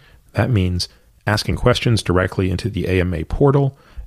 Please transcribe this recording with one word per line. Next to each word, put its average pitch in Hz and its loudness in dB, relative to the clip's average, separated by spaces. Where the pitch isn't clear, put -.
That 117 0
means 90 0
asking 104 0
questions 120 2
directly 92 0
into 92 -4
the - -4
A 92 2
M 90 0
A 82 -4
portal 139 2